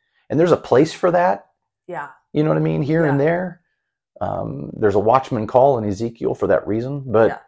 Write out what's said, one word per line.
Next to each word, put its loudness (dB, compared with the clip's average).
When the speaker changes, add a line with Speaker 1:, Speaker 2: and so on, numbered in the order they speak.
Speaker 1:
And 0
there's 2
a 6
place 2
for 0
that. 0
Speaker 2:
Yeah. -12
Speaker 1:
You 2
know 2
what 0
I 0
mean? -2
Here 0
and 0
Speaker 2:
Yeah. 2
Speaker 1:
there. -4
Um, -8
there's 0
a 2
watchman 0
call 4
in -4
Ezekiel -6
for -2
that 0
reason. -6
But, 2
Speaker 2:
Yeah. -4